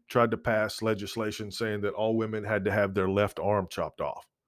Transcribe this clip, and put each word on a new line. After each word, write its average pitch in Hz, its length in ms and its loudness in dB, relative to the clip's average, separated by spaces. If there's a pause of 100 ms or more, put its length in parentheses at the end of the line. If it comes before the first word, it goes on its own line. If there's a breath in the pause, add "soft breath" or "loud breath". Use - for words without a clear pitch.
tried 120 240 4
to 110 40 -2
pass 110 460 0
legislation 107 680 -2
saying 104 320 -4
that 101 120 -2
all 110 220 0
women 110 280 -2
had 104 200 0
to 101 80 2
have 101 220 2
their 95 140 2
left 98 300 2
arm 95 320 0
chopped 80 300 -6
off. - 260 -6 (220)